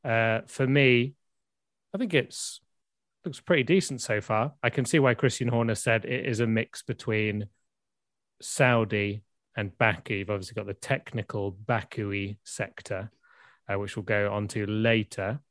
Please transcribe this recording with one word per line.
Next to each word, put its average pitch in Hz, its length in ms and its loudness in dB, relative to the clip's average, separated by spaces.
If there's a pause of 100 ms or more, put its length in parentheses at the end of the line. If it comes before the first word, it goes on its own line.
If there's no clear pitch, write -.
Uh, 113 440 2
for - 180 -2
me, 131 480 4 (800)
I 196 40 -6
think 208 160 -4
it's, - 480 -2 (640)
looks 151 160 -10
pretty 131 220 2
decent 139 380 2
so 107 200 -2
far. 113 320 0 (100)
I 120 80 2
can 127 140 0
see 165 120 2
why 135 160 6
Christian 120 360 0
Horner 117 260 2
said 113 300 0
it - 200 -4
is 117 140 -2
a 117 80 2
mix - 360 -2
between 107 640 -2 (920)
Saudi 107 840 2 (320)
and 101 220 -6
Baku. 107 380 0
You've 98 140 -6
obviously 98 260 -6
got 101 120 -6
the 101 60 -8
technical 107 760 -6
Baku-y 101 920 -4
sector, - 680 -8 (600)
uh, 98 60 0
which 101 180 -6
we'll 104 80 -6
go 104 300 0
on 104 160 -2
to 107 160 -4
later. 110 760 0 (120)